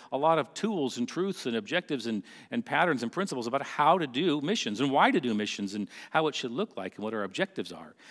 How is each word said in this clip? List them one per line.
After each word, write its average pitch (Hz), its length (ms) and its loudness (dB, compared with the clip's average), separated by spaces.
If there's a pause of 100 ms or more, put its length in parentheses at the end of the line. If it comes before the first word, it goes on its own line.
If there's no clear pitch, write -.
(100)
a 135 60 -4
lot 156 220 4
of 139 160 -2
tools 175 420 -2
and 120 100 0
truths 190 380 -4
and 120 100 -2
objectives 120 520 -2
and, 110 160 -2 (280)
and 120 140 -2
patterns 147 380 2
and 117 100 -4
principles 143 340 -2
about 131 160 0
how 156 360 4
to 165 80 0
do 147 340 0
missions 143 400 -2
and 139 100 2
why 170 200 6
to 220 100 4
do 120 140 0
missions 104 400 -2
and 107 140 -4 (220)
how 160 180 2
it 139 60 -4
should 127 160 -4
look 170 280 -4
like 92 180 -8
and 104 80 -8
what 110 80 -4
our 107 120 -2
objectives 98 460 -4
are. 80 240 -16 (160)